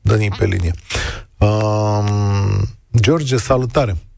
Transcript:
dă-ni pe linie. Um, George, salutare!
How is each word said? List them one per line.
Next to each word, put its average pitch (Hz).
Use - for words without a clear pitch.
dă-ni 107
pe 101
linie. 92
Um, 107
George, 135
salutare! 127